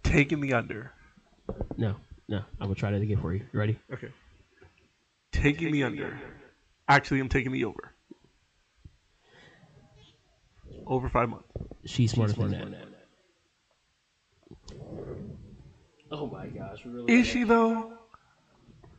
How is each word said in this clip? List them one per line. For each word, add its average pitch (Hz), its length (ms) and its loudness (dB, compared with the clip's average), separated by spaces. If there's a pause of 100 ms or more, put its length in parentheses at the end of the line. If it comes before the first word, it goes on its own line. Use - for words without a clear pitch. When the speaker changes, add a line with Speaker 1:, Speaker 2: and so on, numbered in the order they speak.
Speaker 1:
Taking 151 360 4
the 139 140 0
under. 113 400 -2 (840)
Speaker 2:
No, 107 180 0 (340)
no. 104 80 -2 (220)
I'm 104 80 -4
gonna 98 80 0
try 101 160 -2
that 101 100 0
again 104 180 0
for 82 140 -2
you. 104 180 -4
You - 80 -2
ready? 107 200 0 (140)
Speaker 1:
Okay. 120 160 -10 (1200)
Taking 156 400 2
the 147 120 2
under. 123 340 -4 (720)
Actually, 139 320 6
I'm 131 100 -2
taking 131 220 2
the 131 140 0
over. - 280 -10 (3000)
Over 127 240 0
five 120 200 2
months. 104 200 -12 (360)
Speaker 2:
She's - 260 4
smarter 107 220 4
Speaker 1:
She's 107 80 -2
Speaker 2:
than 98 100 2
Speaker 1:
smarter 90 180 -4
Speaker 2:
that. - 120 -14
Speaker 1:
than - 100 -18 (1800)
that. - 80 -16 (1300)
Speaker 2:
Oh 147 160 -8
my - 200 -10
gosh, 104 380 -12
really? 120 280 0
Speaker 1:
Is 240 140 8
she 240 160 0
though? 226 500 4 (1040)